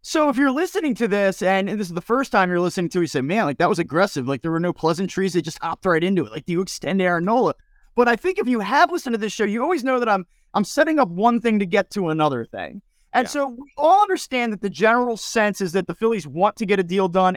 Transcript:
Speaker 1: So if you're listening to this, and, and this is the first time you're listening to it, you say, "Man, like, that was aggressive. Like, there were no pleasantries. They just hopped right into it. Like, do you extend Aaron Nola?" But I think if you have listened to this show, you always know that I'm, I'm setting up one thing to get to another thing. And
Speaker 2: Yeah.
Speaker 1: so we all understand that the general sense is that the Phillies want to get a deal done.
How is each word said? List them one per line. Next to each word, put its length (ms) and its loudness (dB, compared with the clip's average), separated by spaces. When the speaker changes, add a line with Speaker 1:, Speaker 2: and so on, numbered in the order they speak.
Speaker 1:
So 280 0
if 80 0
you're 140 4
listening 440 -2
to 140 -2
this, 320 0
and, 280 0
and 80 -4
this 100 -6
is 60 -10
the 60 -4
first 320 -2
time 180 4
you're 120 2
listening 300 0
to 80 0
it, 20 2
you 60 0
say, 120 -2
"Man, 240 0
like, 140 -2
that 100 4
was 120 0
aggressive. 500 0
Like, 120 -2
there 100 -4
were 80 0
no 120 0
pleasantries. 640 -2
They 80 0
just 180 -10
hopped 260 -6
right 160 2
into 240 0
it. 60 -14
Like, 140 -10
do 80 -4
you 80 0
extend 400 -4
Aaron 240 0
Nola?" 280 2
But 120 4
I 80 2
think 240 -4
if 80 -2
you 140 0
have 320 2
listened 200 -4
to 40 -2
this 160 -4
show, 100 -2
you 180 -2
always 220 -2
know 160 0
that 80 -2
I'm, 180 0
I'm 100 0
setting 360 2
up 100 2
one 320 2
thing 180 2
to 60 0
get 260 0
to 160 -2
another 380 0
thing. 360 -10
And 140 2
Speaker 2:
Yeah. 40 -10
Speaker 1:
so 200 -2
we 260 -18
all 260 6
understand 520 -2
that 80 -8
the 80 -2
general 480 2
sense 420 0
is 140 -4
that 140 -2
the 80 -6
Phillies 300 -2
want 300 0
to 100 -6
get 140 2
a 40 2
deal 260 0
done. 280 2